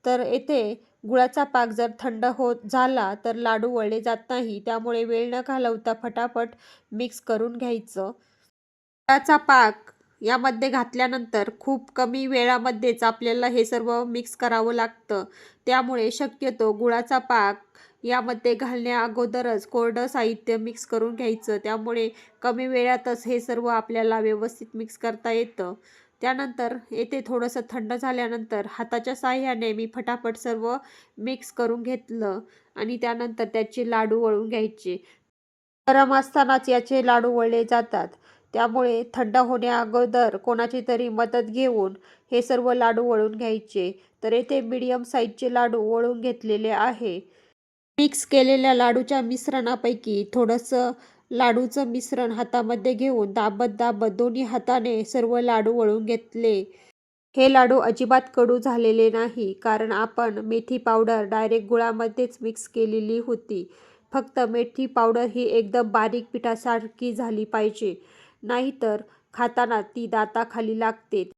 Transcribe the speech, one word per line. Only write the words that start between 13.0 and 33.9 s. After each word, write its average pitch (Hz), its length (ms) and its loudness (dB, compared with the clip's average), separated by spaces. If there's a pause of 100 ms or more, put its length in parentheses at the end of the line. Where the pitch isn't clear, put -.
आपल्याला 233 440 0
हे 240 180 2
सर्व 233 400 -2
मिक्स 240 300 -8
करावं 233 380 0
लागतं, 226 500 -4 (440)
त्यामुळे 247 440 0
शक्यतो 233 640 -2
गुळाचा 240 460 0
पाक 214 420 0 (420)
यामध्ये 240 520 0
घालण्या 240 460 -4
अगोदरच 233 680 -2
कोरडं 233 400 0
साहित्य 226 500 -2
मिक्स 226 280 -8
करून 226 300 -2
घ्यायचं, 220 420 -2
त्यामुळे 220 500 -2 (340)
कमी 247 260 -2
वेळातच 247 580 0
हे 240 140 0
सर्व 240 280 -4
आपल्याला 226 520 0
व्यवस्थित 220 560 -2
मिक्स 220 220 -10
करता 226 340 -6
येतं. 226 420 -4 (480)
त्यानंतर 254 540 -4 (160)
येथे 233 360 -4
थोडंसं 240 420 -4
थंड 226 240 -6
झाल्यानंतर 233 760 -4
हाताच्या 240 460 -6
साहाय्याने 254 580 -2
मी 226 120 -4 (100)
फटाफट 240 420 -6
सर्व 233 380 -4 (440)
मिक्स 254 320 -8
करून 233 320 -2
घेतलं 226 560 -6 (360)
आणि 226 220 -6
त्यानंतर 233 480 -4
त्याचे 226 440 -4
लाडू 220 320 2